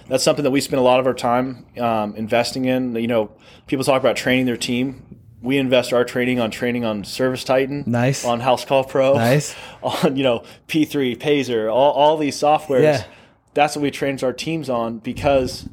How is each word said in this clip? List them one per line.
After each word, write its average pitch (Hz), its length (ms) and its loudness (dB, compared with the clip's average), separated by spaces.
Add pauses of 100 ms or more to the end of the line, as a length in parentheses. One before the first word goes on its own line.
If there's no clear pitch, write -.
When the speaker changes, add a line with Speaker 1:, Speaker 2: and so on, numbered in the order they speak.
Speaker 1:
that's 131 160 0
something 147 200 0
that 131 60 0
we 139 120 2
spend 139 180 -2
a - 20 2
lot 127 160 6
of 131 80 0
our 123 80 2
time, 123 520 -2 (120)
um, 110 380 -2
investing 120 480 -2
in. 127 320 -2
You 117 100 -4
know, 113 240 0 (360)
people 135 180 -2
talk 135 160 2
about 123 160 2
training 127 300 0
their 120 100 -2
team. 127 460 -4 (400)
We 131 160 0
invest 127 340 2
our 123 120 4
training 123 360 -2
on 113 100 0
training 120 340 -4
on 107 200 -4
Service 127 400 -4
Titan, 135 420 -2
Speaker 2:
Nice. 120 380 0
Speaker 1:
on 120 160 0
House 123 240 0
Call 135 200 2
Pro, 135 300 2
Speaker 2:
Nice. 127 400 2 (140)
Speaker 1:
<laughs> - 140 -20
on, 131 340 0
you 139 80 0
know, 117 180 2 (240)
P 156 180 0
three, 131 300 -2
Payzer, 123 580 0
all, 135 200 4
all 147 240 4
these 147 200 -2
softwares. 147 460 2
Speaker 2:
Yeah. 147 220 2 (500)
Speaker 1:
That's 147 220 2
what 147 60 -6
we 139 100 0
train 139 300 -4
our 127 100 0
teams 156 380 -6
on 117 280 -2
because 127 760 -2